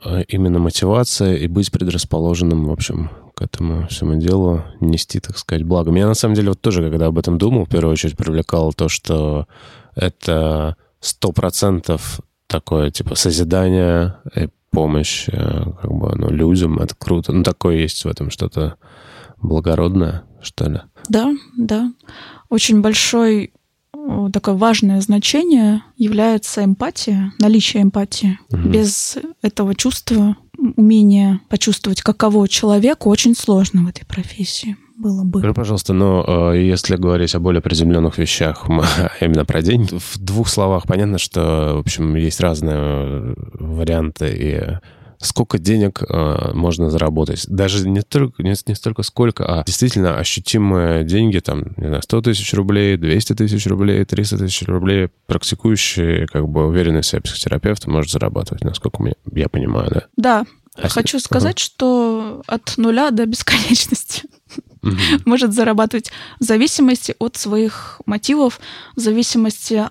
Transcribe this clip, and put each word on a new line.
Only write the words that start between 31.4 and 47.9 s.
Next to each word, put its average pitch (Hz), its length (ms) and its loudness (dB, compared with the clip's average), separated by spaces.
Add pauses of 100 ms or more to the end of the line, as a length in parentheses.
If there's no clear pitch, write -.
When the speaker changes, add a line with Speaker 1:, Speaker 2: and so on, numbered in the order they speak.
Speaker 2:
почувствовать, 196 540 -2
каково 208 460 2
человеку, 214 600 2
очень 233 240 4
сложно 190 500 2
в 175 40 0
этой - 180 -12
профессии - 720 -6 (200)
было 196 280 -2
бы. 185 160 0
Speaker 1:
Скажи, 107 140 2
пожалуйста, 104 380 -2
но, 90 600 4
э, 90 100 4
если 92 320 2
говорить 87 380 2
о 85 60 -2
более 85 220 2
приземленных 82 560 2
вещах, 80 460 -2
<laughs> - 60 -4
м, 80 120 2 (380)
именно 80 240 2
про 80 180 0
деньги, 95 360 0
в - 200 -10
двух 98 300 -2
словах 95 380 0
понятно, 98 320 0
что, 80 580 0
в 76 40 -2
общем, 78 340 -2
есть 80 260 -2
разные, 78 360 -2
э, 69 580 -4 (200)
варианты 80 840 -4
и 73 540 -4 (320)
сколько - 340 -2
денег, 101 440 0
э, 76 500 -2
можно 82 380 0
заработать. 78 560 0
Даже 95 420 0
не 98 140 0